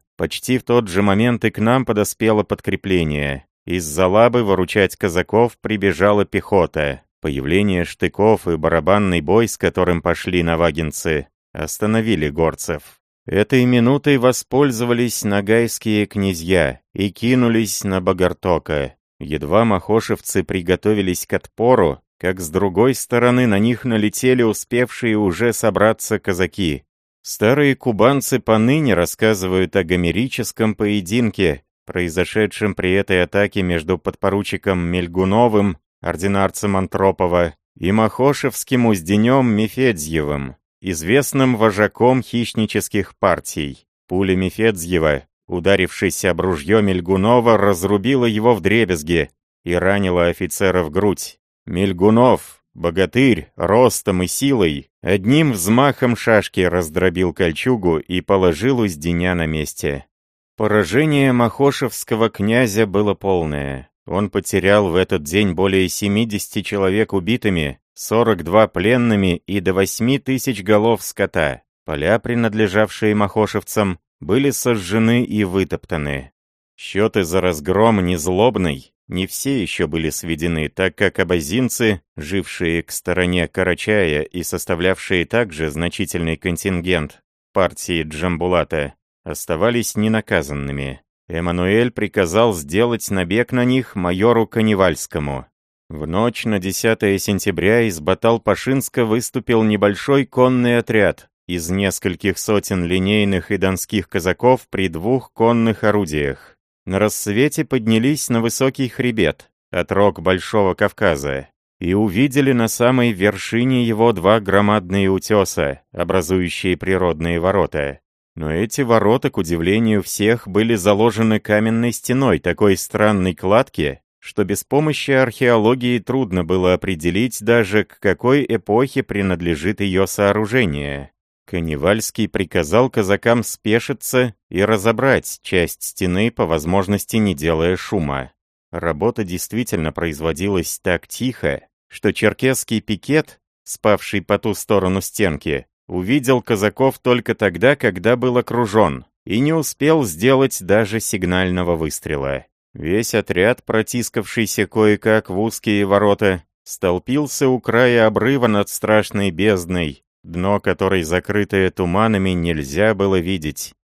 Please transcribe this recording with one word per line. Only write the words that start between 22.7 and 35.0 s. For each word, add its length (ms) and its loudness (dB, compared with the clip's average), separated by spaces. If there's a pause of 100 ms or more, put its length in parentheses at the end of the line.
стороны 520 0
на 120 2
них 260 0
налетели 580 0
успевшие 720 -2
уже 360 0
собраться 680 0
казаки. 640 -2 (380)
Старые 540 2
кубанцы 640 2
поныне 540 2
рассказывают 800 0
о 80 2
гомерическом 920 -2
поединке, 880 0 (220)
произошедшем 880 -2
при 160 -2
этой 320 2
атаке 380 0
между 360 -2
подпоручиком 800 -2
Мельгуновым, 1000 2 (240)